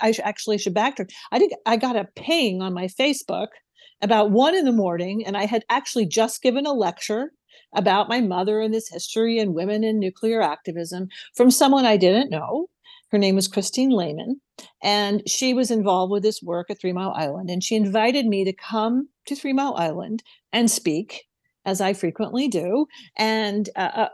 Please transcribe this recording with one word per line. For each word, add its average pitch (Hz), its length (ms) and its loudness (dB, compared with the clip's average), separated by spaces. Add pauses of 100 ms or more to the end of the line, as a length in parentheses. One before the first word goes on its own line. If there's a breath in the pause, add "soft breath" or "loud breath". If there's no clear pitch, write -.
I 220 80 2
sh-, 220 140 0
actually 208 340 -4
should 196 160 -2
backtrack. 214 360 -2 (200 loud breath)
I 226 80 0
think 381 140 4 (140)
I 226 100 2
got 247 180 0
a 202 220 -2
ping 240 440 0
on 185 140 -4
my 185 140 -6
Facebook 262 580 -2 (560 soft breath)
about 208 300 4
one 277 240 6
in 359 80 2
the 254 80 2
morning, 190 520 0
and 196 120 -6
I 202 100 -2
had 220 240 -2
actually 240 360 0
just 226 360 0
given 262 240 0
a 294 60 -2
lecture 220 580 -2 (460 soft breath)
about 196 320 2
my 240 120 0
mother 202 400 0
and 220 140 -2
this 220 140 -4
history 226 500 -2
and 202 160 0
women 208 300 -2
in 220 160 0
nuclear 220 420 -2
activism 170 640 -6 (280 loud breath)
from 254 160 6
someone 269 320 6
I 214 120 6
didn't 190 340 4
know. 214 360 -4 (460 loud breath)
Her 208 60 4
name 196 180 4
was 190 100 0
Christine 247 440 0
Lehman, 185 500 -2 (420 loud breath)
and 202 460 0
she 262 260 0
was 240 160 0
involved 196 400 2
with 202 140 -2
this 214 180 -2
work 175 280 -6
at 196 100 -12
Three 185 120 -4
Mile 185 220 -4
Island, 185 360 -6
and 180 120 -4
she 226 140 -2
invited 220 500 2
me 196 180 2
to 190 80 -2
come 226 560 -2 (180)
to 277 100 -6
Three 277 160 -4
Mile 269 240 0
Island 170 480 -4 (280 soft breath)
and 233 160 4
speak, - 560 -4 (420)
as 190 140 -2
I 196 140 0
frequently 214 520 -4
do, 202 400 0 (300 loud breath)
and, 214 580 0
uh, 185 200 -2
uh, 220 200 0